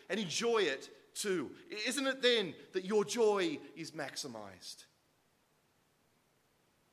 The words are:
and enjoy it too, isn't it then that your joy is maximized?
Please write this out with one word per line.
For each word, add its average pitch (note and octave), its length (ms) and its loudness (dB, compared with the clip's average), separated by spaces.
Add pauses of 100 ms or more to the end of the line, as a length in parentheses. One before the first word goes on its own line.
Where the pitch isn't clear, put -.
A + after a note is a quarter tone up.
and F#3+ 100 0
enjoy A3 400 2
it C#3 300 2 (240)
too, E3+ 380 -2 (340)
isn't C4+ 220 0
it C4+ 140 0
then A3+ 320 4 (200)
that F#3 120 -2
your G3+ 180 4
joy G3+ 560 2 (160)
is D3+ 160 -10
maximized? A#2 960 -10 (2000)